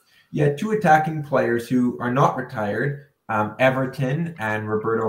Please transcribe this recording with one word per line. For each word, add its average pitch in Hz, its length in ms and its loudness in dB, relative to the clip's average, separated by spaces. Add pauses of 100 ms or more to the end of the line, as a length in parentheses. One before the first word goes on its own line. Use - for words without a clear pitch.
(320)
Yeah, 143 200 2
two 214 200 -4
attacking 156 500 4
players 120 460 0
who 123 320 2
are 120 120 -2
not 143 240 2
retired, 113 760 -4 (160)
um, 107 320 0
Everton 131 800 0
and 107 280 -4
Roberto 113 400 0